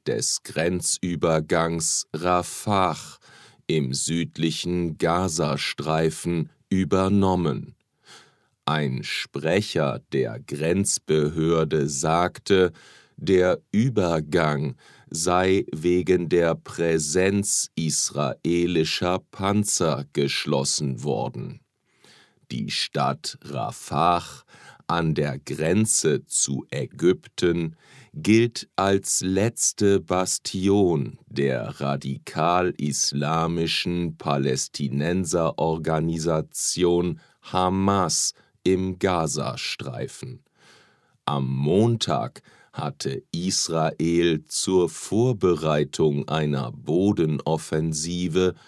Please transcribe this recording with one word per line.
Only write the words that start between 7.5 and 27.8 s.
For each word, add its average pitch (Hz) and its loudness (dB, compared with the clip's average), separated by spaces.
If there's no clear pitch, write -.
Ein 71 -2
Sprecher 80 -2
der 62 -2
Grenzbehörde 78 0
sagte, 85 2
der 90 4
Übergang 82 2
sei 90 2
wegen 87 2
der 82 4
Präsenz 85 0
israelischer 82 0
Panzer 98 0
geschlossen 71 -2
worden. 60 -6
Die 53 -6
Stadt - -4
Rafah 73 0
an 85 2
der 71 -2
Grenze 78 0
zu - -4
Ägypten 82 0